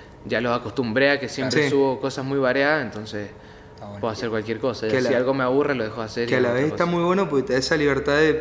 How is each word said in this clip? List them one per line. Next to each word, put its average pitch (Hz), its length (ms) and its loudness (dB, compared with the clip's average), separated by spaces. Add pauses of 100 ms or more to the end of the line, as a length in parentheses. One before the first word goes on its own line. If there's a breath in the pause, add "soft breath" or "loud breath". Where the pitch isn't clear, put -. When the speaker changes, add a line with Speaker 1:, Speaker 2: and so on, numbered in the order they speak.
(240 loud breath)
Speaker 1:
ya 117 160 -2
los 120 160 0
acostumbré 120 540 0
a 143 80 2
que 117 100 -8
siempre 131 360 0
Speaker 2:
Sí. 139 60 0
Speaker 1:
subo 139 300 2
cosas 131 240 -4
muy 139 140 -2
variadas, 139 460 2
entonces 107 460 -8 (440 loud breath)
Speaker 3:
Está 107 120 -16
bueno. 101 160 -14
Speaker 1:
puedo 113 100 -2
hacer 107 160 -6
cualquier 110 320 -4
cosa. 117 280 -2
Speaker 2:
Que 131 120 2
Speaker 1:
Si 123 100 0
Speaker 2:
la, 127 60 2
Speaker 1:
algo 127 160 2
me 135 100 0
aburre, 139 320 2
lo 120 100 -2
dejo 110 180 -6
hacer 110 220 -4
y - 40 -4
Speaker 2:
que 127 60 0
a 127 40 4
Speaker 1:
hago 123 100 4
Speaker 2:
la - 20 2
Speaker 1:
otra 127 120 0
Speaker 2:
vez 156 100 0
está 165 120 0
Speaker 1:
cosa. 175 120 0
Speaker 2:
muy 170 60 2
bueno 180 280 2
porque 135 160 2
te 127 80 -2
da 131 40 4
esa 156 200 0
libertad 143 400 2
de 156 220 6